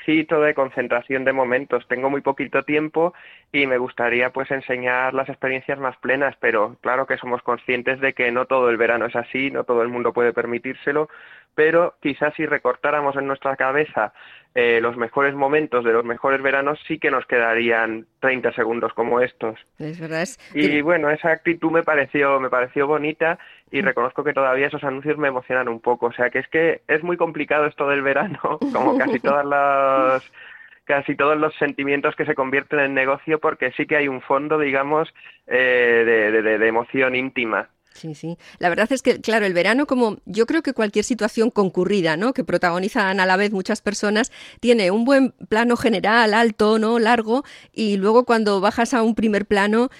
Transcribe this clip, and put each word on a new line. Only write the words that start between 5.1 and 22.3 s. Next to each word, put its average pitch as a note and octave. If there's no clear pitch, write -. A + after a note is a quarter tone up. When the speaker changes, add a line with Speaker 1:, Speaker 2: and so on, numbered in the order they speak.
Speaker 1:
las C3+
experiencias C3
más C3
plenas, C3
pero A2+
claro B2+
que C3
somos A#2+
conscientes B2
de C3+
que B2
no B2+
todo B2+
el A#2
verano A2+
es A#2+
así, C3
no C3
todo A#2+
el A#2+
mundo A#2+
puede A#2+
permitírselo, B2+
pero D#3+
quizás D3
si D#3+
recortáramos C#3+
en C#3
nuestra C3+
cabeza, C3
eh, A#2+
los A#2
mejores C#3
momentos C#3+
de A2+
los A#2
mejores C3+
veranos, C#3
sí D#3+
que C#3+
nos B2+
quedarían A2+
treinta B2+
segundos A2+
como A#2+
estos". A2+
Speaker 2:
Es D#3
verdad, D#3+
es -
Speaker 1:
Y D3
Speaker 2:
que D3
Speaker 1:
bueno, D#3
esa D#3
actitud E3
me E3
pareció, C#3